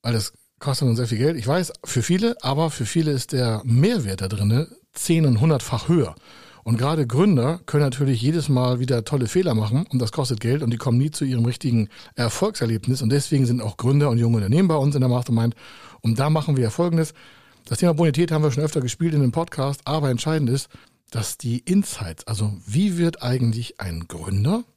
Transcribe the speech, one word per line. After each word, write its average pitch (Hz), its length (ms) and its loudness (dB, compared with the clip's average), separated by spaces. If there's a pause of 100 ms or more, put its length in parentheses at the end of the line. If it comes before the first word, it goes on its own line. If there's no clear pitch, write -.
Weil 117 140 -2
das 107 180 -4 (280)
kostet 135 280 0
uns 113 80 2
sehr 120 120 -2
viel 110 100 -2
Geld. 151 180 2
Ich 107 100 -6
weiß, 170 280 0 (100)
für - 180 -2
viele, 208 400 0
aber 147 280 0
für 123 160 -6
viele 156 240 0
ist 135 220 -4
der 117 320 0
Mehrwert 123 580 2
da 95 60 -4
drinne 107 400 0 (260)
zehn 165 320 2
und 117 160 4
hundertfach 143 460 0
höher. 151 260 2 (480)
Und 113 140 0
gerade 143 300 0
Gründer 151 580 2
können 147 200 0
natürlich 135 360 0
jedes 151 300 0
Mal 127 300 2
wieder 127 220 0
tolle 127 260 -2
Fehler 151 260 0
machen 110 340 0
und 131 100 -2
das 117 140 -2
kostet 127 280 -4
Geld 131 220 0
und 120 60 -2
die 117 80 -2
kommen 120 220 0
nie 147 120 2
zu 151 140 -6
ihrem 123 220 0
richtigen 117 420 0 (280)
Erfolgserlebnis. 120 840 -2
Und 113 80 0
deswegen 135 380 2
sind 120 160 0
auch 110 160 -8
Gründer 143 320 2
und 117 80 2
junge 117 180 2
Unternehmen 123 320 2
bei 160 80 2
uns 143 180 2
in 143 60 0
der 127 80 2
Mastermind. 120 480 0 (460)
Und 113 160 0
da 135 100 0
machen 156 300 0
wir 117 120 2
Folgendes. 165 440 -2 (500)
Das - 140 -6
Thema 170 160 4
Bonität 160 360 2
haben 156 140 0
wir 151 60 2
schon 135 120 -2
öfter 151 200 -2
gespielt 160 320 -2
in 147 80 2
dem 123 100 2
Podcast, 143 540 -4
aber 143 240 -2
entscheidend 139 400 0
ist, 135 180 -4 (420)
dass - 280 -6
die 120 220 -4
Insights, - 680 -2
also 107 280 -2 (120)
wie 170 320 0
wird 170 240 0
eigentlich 120 580 -2
ein 82 260 -6
Gründer 98 560 -2 (140)